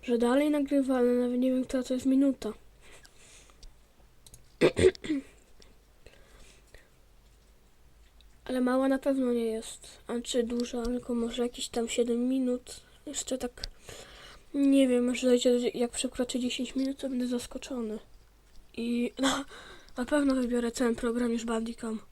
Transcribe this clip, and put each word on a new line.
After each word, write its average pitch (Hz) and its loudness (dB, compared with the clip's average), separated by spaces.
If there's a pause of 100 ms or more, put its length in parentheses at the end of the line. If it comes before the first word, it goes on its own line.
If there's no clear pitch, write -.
Że 240 2
dalej 254 4
nagrywa, 277 2
ale 247 4
nawet 247 0
nie 262 2
wiem, 254 0
która 254 -4
to 262 -4
jest 254 -4
minuta. 262 2 (2000)
<clears throat> - 2 (3250)
Ale 254 -2
mała 262 2
na 269 2
pewno 269 2
nie 233 0
jest. 220 -8 (200)
A 226 -6 (100)
czy 240 0
duża, 240 -4
tylko 247 -4
może 233 -2
jakieś 240 -6
tam 233 -2
siedem 240 0
minut. 254 -2 (240)
Jeszcze 269 -6
tak, 247 -6 (1000)
nie 277 6
wiem, 247 2
może 247 0
dojdzie, 247 4
jak 233 -2
przekroczy - -4
dziesięć 247 -4
minut, 269 -2
to 269 -6
będę 247 -2
zaskoczony. 240 -6 (760)
I 240 -2
<laughs> - -14
no, 269 2 (520)
na 247 -2
pewno 285 4
wybiorę 240 0
ten 233 0
program 240 0
niż 233 -2
Bandicam. 226 -4 (120)